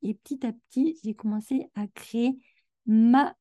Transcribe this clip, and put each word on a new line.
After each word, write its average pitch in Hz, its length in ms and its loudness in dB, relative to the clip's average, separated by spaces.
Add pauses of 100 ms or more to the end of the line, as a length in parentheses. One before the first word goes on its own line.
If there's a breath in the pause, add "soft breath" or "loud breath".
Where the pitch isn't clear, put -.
et 208 120 -6
petit 262 300 -12
à 233 80 -4
petit, 277 520 -6
j'ai 220 100 -6
commencé 214 640 -6
à 208 100 -6
créer 240 500 -4 (500 loud breath)
ma 233 540 4